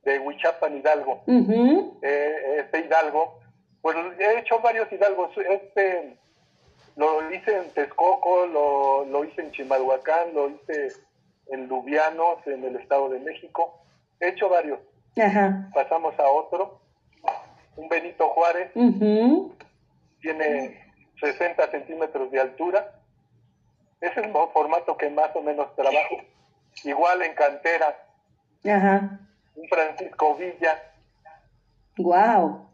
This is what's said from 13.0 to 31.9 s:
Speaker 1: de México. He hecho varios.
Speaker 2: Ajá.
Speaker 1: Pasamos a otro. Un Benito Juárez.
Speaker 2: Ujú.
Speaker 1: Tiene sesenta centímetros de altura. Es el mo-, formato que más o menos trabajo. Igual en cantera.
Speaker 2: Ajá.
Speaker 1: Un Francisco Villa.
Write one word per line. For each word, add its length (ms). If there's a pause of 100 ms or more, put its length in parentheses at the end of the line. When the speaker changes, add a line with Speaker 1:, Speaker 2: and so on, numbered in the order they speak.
Speaker 1:
de 120
México. 640 (380)
He 80
hecho 200
varios. 320 (400)
Speaker 2:
Ajá. 540
Speaker 1:
Pasamos 460
a 100
otro. 500 (960)
Un 120
Benito 420
Juárez. 440
Speaker 2:
Ujú. 800 (680)
Speaker 1:
Tiene 680 (280)
sesenta 500
centímetros 600
de 100
altura. 520 (1080)
Es 200
el 120
mo-, 220
formato 460
que 100
más 260
o 60
menos 340
trabajo. 420 (680)
Igual 380
en 120
cantera. 640 (720)
Speaker 2:
Ajá. 520 (340)
Speaker 1:
Un 140
Francisco 680
Villa. 460 (1120)